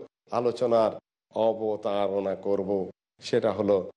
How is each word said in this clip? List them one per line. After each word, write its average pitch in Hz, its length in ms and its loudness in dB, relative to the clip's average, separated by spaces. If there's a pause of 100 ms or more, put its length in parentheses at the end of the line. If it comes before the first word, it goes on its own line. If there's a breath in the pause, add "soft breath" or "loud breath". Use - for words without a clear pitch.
(320)
আলোচনার 117 600 2 (440)
অবতারণা 101 1000 0
করব, 95 540 -2 (320)
সেটা 117 300 0
হলো 98 460 0